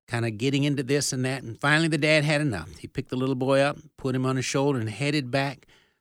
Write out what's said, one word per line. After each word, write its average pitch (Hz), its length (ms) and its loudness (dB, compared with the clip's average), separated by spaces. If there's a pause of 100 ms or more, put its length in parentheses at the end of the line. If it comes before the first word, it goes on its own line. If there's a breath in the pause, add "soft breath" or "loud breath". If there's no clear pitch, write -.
kinda 117 220 -2
getting 135 340 0
into 143 180 0
this 139 300 0
and 131 120 -2
that. 131 180 -4
And 113 180 -12
finally, 151 260 4
the 156 120 0
dad 156 260 4
had 147 160 2
enough. 104 380 -4
He - 100 -14
picked - 220 -8
the 127 60 -4
little 131 180 0
boy 131 260 2
up, 143 180 2 (200)
put 131 160 -4
him 131 100 0
on 131 120 0
his 127 80 -2
shoulder, 139 360 0
and 110 80 -2
headed 135 420 -2
back 139 360 -2 (340 soft breath)